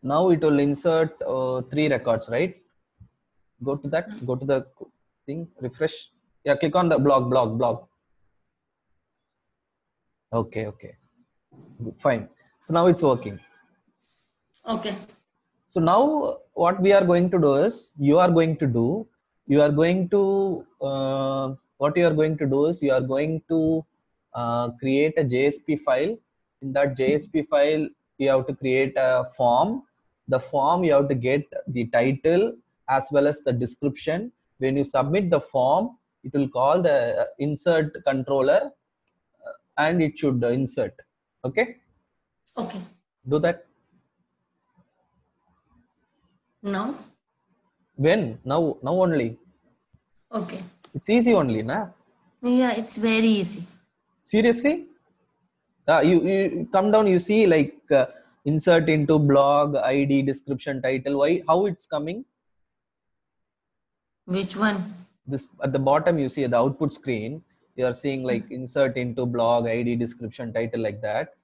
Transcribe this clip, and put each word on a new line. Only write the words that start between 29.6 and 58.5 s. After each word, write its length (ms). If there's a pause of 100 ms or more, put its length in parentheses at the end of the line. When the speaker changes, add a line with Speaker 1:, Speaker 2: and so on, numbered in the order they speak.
Speaker 1:
The 120 (120)
form, 320
you 100
have 140
to 180
get 180 (220)
the 180 (140)
title 560 (340)
as 220
well 220
as 80
the 120 (120)
description. 640 (280)
When 180
you 80
submit 440
the 120
form, 580 (240)
it 100
will 160
call 400
the, 80 (260)
uh, 40 (120)
insert 640
controller, 580 (840)
uh, 60 (240)
and 320
it 80
should, 260
uh, 180
insert. 340 (500)
Okay? 220 (920)
Speaker 2:
Okay. 240 (480)
Speaker 1:
Do 120
that. 260 (3000)
Speaker 2:
Now? 320 (1040)
Speaker 1:
When? 460
Now, 400
now 200
only. 360 (920)
Speaker 2:
Okay. 300 (320)
Speaker 1:
It's 160
easy 240
only, 280
na? 260 (520)
Speaker 2:
Yeah, 300
it's 260
very 440
easy. 260 (560)
Speaker 1:
Seriously? 640 (1000)
Ah, 140
you, 260
you 460
come 180
down, 160
you 120
see, 280
like, 300 (140)
uh, 160 (400)
insert 420